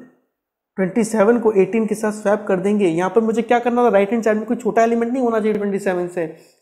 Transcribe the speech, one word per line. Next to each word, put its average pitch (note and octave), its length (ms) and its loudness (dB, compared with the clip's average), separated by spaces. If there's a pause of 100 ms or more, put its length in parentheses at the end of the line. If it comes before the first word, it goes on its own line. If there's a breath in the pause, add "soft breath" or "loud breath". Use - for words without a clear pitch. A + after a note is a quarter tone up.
(760)
ट्वेंटी G3 280 -2
सेवन A3 360 2
को G#3+ 120 2
एटीन G3 340 2
के G#3 80 -2
साथ G#3+ 180 -2
स्वैप G#3 360 -2
कर F#3+ 120 0
देंगे। G3+ 280 0
यहाँ F3 220 0
पर A3+ 100 2
मुझे A3+ 220 0
क्या A#3+ 160 0
करना A#3+ 260 0
था? A#3+ 40 4
राइट G3 220 2
हैंड A#3 140 -2
साइड A3 120 2
में G#3+ 100 -6
कोई B3 100 -2
छोटा A3+ 260 0
एलिमेंट A#3 300 0
नहीं C4 100 -2
होना A3+ 180 0
चाहिए G#3+ 140 0
ट्वेंटी G3+ 240 -2
सेवन F3+ 300 -4
से, F3 260 -6 (280 loud breath)